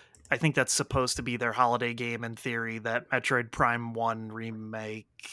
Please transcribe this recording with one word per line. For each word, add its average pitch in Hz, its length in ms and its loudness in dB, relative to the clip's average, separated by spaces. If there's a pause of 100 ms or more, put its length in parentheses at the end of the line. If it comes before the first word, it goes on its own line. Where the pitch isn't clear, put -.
(300)
I 139 80 2
think 151 180 4
that's 135 180 4
supposed 131 420 2
to 123 80 -4
be 120 140 -2
their 117 160 0
holiday 120 400 4
game 117 320 -4
in 117 100 -6
theory, 113 440 -4
that 117 300 -2
Metroid 123 420 2
Prime 117 420 0
one 113 400 -2
remake 110 720 -8 (260)